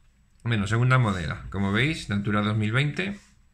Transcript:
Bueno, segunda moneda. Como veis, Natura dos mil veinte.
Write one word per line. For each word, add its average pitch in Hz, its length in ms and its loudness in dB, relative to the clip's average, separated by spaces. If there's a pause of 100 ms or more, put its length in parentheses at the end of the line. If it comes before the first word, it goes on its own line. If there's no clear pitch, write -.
(440)
Bueno, 113 220 0
segunda 123 320 4
moneda. 90 520 0
Como 98 240 0
veis, 147 340 0
Natura 104 340 0
dos 107 140 0
mil 107 160 0
veinte. 147 480 -2 (340)